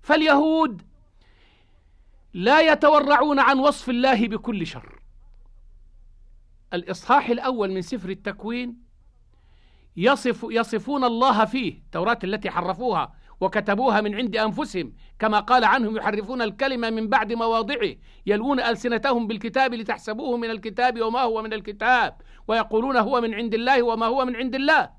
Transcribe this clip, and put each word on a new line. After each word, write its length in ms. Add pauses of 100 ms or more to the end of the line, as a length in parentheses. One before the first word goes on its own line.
فاليهود 800 (1500)
لا 260
يتورعون 760
عن 200
وصف 320
الله 380
بكل 380
شر. 320 (1800)
الإصحاح 540
الأول 440
من 100
سفر 260
التكوين 760 (1120)
يصف، 540
يصفون 540
الله 400
فيه، 280
التوراة 520
التي 260
حرفوها 600 (280)
وكتبوها 600
من 140
عند 220
أنفسهم، 560 (260)
كما 220
قال 240
عنهم: 320
"يحرفون 460
الكلمة 480
من 180
بعد 240
مواضعه، 640 (320)
يلوون 340
ألسنتهم 680
بالكتاب 480
لتحسبوه 640
من 140
الكتاب 500
وما 200
هو 220
من 100
الكتاب، 640 (320)
ويقولون 480
هو 240
من 140
عند 200
الله 280
وما 240
هو 180
من 120
عند 180
الله." 440